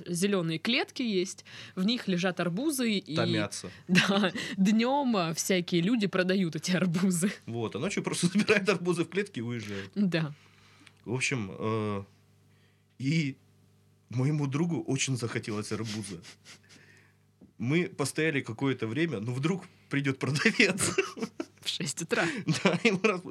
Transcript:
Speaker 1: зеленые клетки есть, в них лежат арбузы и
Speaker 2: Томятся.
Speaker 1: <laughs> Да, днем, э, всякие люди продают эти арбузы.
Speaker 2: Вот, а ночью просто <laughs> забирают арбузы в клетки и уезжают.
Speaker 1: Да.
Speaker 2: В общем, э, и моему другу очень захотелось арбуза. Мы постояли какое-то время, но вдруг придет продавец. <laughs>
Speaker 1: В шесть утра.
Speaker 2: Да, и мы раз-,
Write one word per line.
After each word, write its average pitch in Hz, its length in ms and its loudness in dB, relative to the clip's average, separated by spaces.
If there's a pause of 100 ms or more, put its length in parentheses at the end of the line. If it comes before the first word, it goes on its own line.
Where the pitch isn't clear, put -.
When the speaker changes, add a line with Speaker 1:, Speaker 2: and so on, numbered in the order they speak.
Speaker 1:
зеленые 175 520 0
клетки 269 440 0
есть, 190 420 -2 (300)
в 185 100 -2
них 233 220 0
лежат 180 320 0
арбузы 233 540 0
и 190 240 -2
Speaker 2:
Томятся. 110 600 0
Speaker 1:
<laughs> - 100 -14
Да, 185 420 4 (260)
днем, 233 600 4
э, 170 180 0
всякие 180 460 2
люди 208 260 2
продают 180 480 2
эти 165 220 -2
арбузы. 180 560 2 (140)
Speaker 2:
Вот, 113 280 -4
а 101 40 -6
ночью 180 260 -2
просто 170 220 0
<laughs> 175 60 0
забирают 208 360 4
арбузы 175 360 2
в - 40 -4
клетки 196 320 -4
и - 20 -4
уезжают. 104 540 -6
Speaker 1:
Да. 165 360 0 (720)
Speaker 2:
В 101 80 -6
общем, 120 460 -2
э, 107 460 -2 (920)
и 139 380 0 (720)
моему 143 360 0
другу 151 400 0
очень 135 300 0
захотелось 113 560 -4
арбуза. 104 480 -6 (1400)
Мы 151 300 2
постояли 147 520 0
какое-то 127 460 -2
время, 135 340 0
но 117 120 -4
вдруг 160 320 0 (260)
придет 139 300 0
продавец. 180 800 2
<laughs> 494 60 0 (600)
Speaker 1:
В - 40 -4
шесть - 340 -6
утра. 226 240 0 (360)
Speaker 2:
Да, 175 220 4
и 233 60 6
мы 190 120 2
раз-, 190 280 0